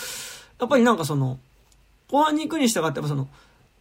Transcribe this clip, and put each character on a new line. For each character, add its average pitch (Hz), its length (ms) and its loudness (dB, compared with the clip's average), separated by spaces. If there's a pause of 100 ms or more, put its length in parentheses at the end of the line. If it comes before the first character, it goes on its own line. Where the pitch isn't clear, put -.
(580)
や 247 80 -2
っ - 20 -10
ぱ 285 80 4
り 233 80 6
な 240 80 6
ん 220 40 2
か 165 80 -6
そ 147 120 -4
の、 131 220 -2 (720)
後 277 120 4
半 311 140 2
に 311 60 -2
行 285 60 -6
く 320 100 -4
に 262 100 2
従 190 120 0
っ - 20 -2
て 156 40 -2
や 156 40 0
っ 139 40 -8
ぱ 151 140 -4
そ 147 60 -2
の、 135 140 -4 (520)